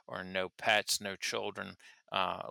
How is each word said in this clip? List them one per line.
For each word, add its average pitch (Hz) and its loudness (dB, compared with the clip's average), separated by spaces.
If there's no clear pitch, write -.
or 92 -6
no 92 -2
pets, - 4
no 101 -6
children, 101 -4
uh, 90 0